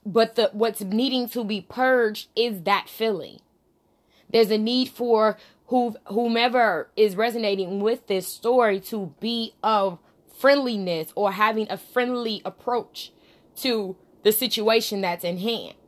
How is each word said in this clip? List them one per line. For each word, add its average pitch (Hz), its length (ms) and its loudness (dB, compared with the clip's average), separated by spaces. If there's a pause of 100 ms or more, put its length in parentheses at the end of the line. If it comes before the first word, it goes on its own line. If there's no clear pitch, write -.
But 220 300 2
the, 214 160 2
what's 214 300 -2
needing 240 480 0
to 233 160 -4
be 202 160 -4
purged 247 720 0
is 214 280 -2
that 196 260 0
feeling. 196 500 -6 (920)
There's 226 200 4
a 214 80 2
need 247 320 0
for 220 480 2 (300)
who, 240 280 0 (120)
whomever 233 880 0
is 208 200 4
resonating 202 680 -2
with 226 260 -2
this 190 200 -2
story 226 540 2
to 196 380 -8
be 226 340 -4 (100)
of 196 360 0 (360)
friendliness 214 800 2
or 196 180 0
having 214 360 0
a 170 80 -6
friendly 240 680 -4
approach - 680 -6 (440)
to 214 380 -4 (280)
the 214 80 6
situation 220 680 0
that's 175 220 -4
in 180 140 -4
hand. 185 380 -6 (120)